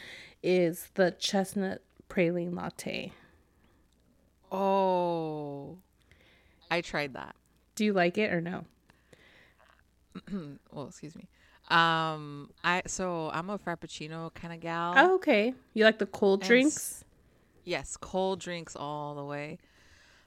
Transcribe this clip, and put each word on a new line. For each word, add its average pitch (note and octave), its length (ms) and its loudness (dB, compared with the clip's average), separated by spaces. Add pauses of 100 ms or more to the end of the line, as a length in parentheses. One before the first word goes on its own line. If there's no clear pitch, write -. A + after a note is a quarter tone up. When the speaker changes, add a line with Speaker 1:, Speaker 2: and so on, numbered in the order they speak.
(420)
Speaker 1:
is F3 520 2
the F3+ 180 4
chestnut F#3+ 720 -2 (280)
praline F3 440 0
latte. - 580 -8 (1400)
Speaker 2:
Oh, F3 1300 0 (920)
I E3+ 100 0
tried D3 340 -6
that. - 220 -12 (380)
Speaker 1:
Do G#3+ 100 0
you G#3+ 80 4
like F3+ 260 4
it G#3+ 140 0
or F3 80 0
no? F3 240 -8 (1600)
Speaker 2:
<clears throat> D#3+ 300 -8 (140)
Well, C#3 160 -10
excuse - 260 -16
me. - 140 -18 (400)
Um, D#3+ 840 2 (140)
I, F3 220 2
so F3 460 -4
I'm E3+ 180 -4
a G#3 80 -4
Frappuccino E3 760 -8
kinda E3+ 220 -12
gal. E3+ 400 -4
Speaker 1:
Oh, F4+ 200 8
okay. B3 380 4 (200)
You G#3+ 100 6
like A3 140 6
the G#3 80 -2
cold G3 340 4
Speaker 2:
And F#3+ 40 -6
s- F#3+ 40 0
Speaker 1:
drinks? C4 560 4 (600)
Speaker 2:
Yes, D#3 320 -6
cold F#3+ 440 -2
drinks E3+ 360 -10
all D3 380 -6
the C#3+ 100 -8
way. D3 340 -8 (680)